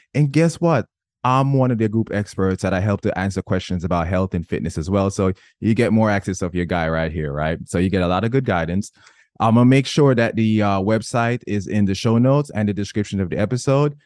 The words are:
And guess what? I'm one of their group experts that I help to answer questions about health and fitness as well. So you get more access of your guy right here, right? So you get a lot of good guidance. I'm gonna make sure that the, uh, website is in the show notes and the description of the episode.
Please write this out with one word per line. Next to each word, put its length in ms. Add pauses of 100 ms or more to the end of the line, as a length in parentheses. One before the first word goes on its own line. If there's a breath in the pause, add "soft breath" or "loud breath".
(140 soft breath)
And 180
guess 280
what? 260 (380)
I'm 300
one 160
of 80
their 100
group 240
experts 500
that 120
I 60
help 220
to 160
answer 220
questions 420
about 260
health 260
and 120
fitness 300
as 140
well. 200
So 220 (280 soft breath)
you 140
get 180
more 180
access 320
of 120
your 120
guy 220
right 220
here, 220
right? 340
So 120
you 100
get 140
a 60
lot 160
of 60
good 140
guidance. 480 (480 soft breath)
I'm 140
gonna 120
make 200
sure 280
that 220
the, 260
uh, 180
website 640
is 200
in 200
the 80
show 240
notes 320
and 180
the 60
description 460
of 100
the 80
episode. 680